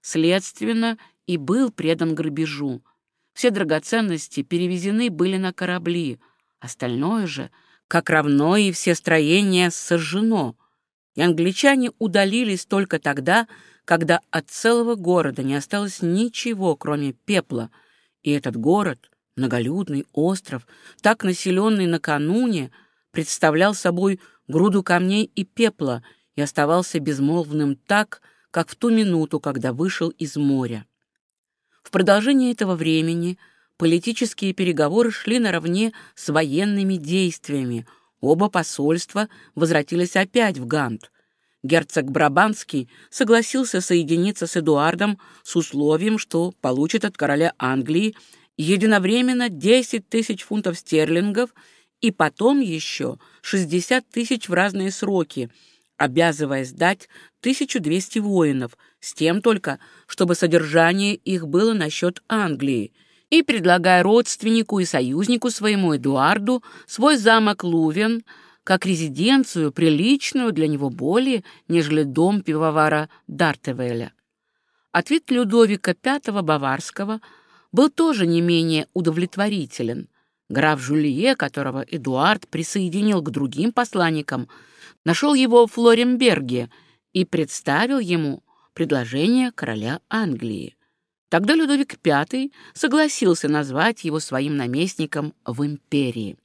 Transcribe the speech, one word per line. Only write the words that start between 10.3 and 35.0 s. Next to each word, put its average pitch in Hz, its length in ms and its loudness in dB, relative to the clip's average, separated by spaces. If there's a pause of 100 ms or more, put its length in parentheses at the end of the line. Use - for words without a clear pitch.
И - 40 -4
англичане 185 800 2
удалились 202 640 0
только 196 340 -2
тогда, 151 480 0 (380)
когда 170 360 2 (100)
от - 200 -6
целого 233 440 0
города 165 480 0
не 135 120 -2
осталось 196 460 -6
ничего, 190 760 -2
кроме 147 360 -4
пепла. 131 580 -4 (520)
И 147 80 -2
этот 139 260 -2
город, 160 540 -2 (260)
многолюдный 131 760 -4
остров, 160 540 -4 (360)
так 220 220 2
населенный 190 640 0
накануне, 165 840 -2 (400)
представлял 165 640 0
собой 185 460 -2 (280)
груду 185 340 2
камней 185 520 0
и 196 100 -4
пепла 143 580 -2 (320)
и 147 60 -6
оставался 156 580 0
безмолвным 147 760 -2
так, - 460 -2 (280)
как 170 180 -2
в - 80 -16
ту 233 140 0
минуту, 175 500 0
когда 131 320 -4
вышел 165 360 -2
из - 280 -8
моря. 131 500 -2 (960)
В - 80 -20
продолжении 214 600 4
этого 202 240 -2
времени 165 640 0 (380)
политические 190 760 0
переговоры 175 580 0